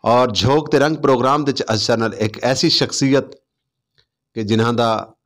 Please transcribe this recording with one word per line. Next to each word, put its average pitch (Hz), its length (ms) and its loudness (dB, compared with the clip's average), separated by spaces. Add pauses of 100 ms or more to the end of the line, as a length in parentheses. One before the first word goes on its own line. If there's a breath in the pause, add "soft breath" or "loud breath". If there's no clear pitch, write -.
और 123 280 2
झोंक 127 400 0
दे 143 80 4
रंग 151 180 2
प्रोग्राम 135 480 2
दे 139 60 0
च 113 100 -4
अस 110 260 -2
चैनल 113 260 0
एक 107 300 -4
ऐसी 120 260 0
शख्सियत 135 640 0 (1040)
कि 113 80 -6
जिन्हां 113 320 0
दा 113 500 -2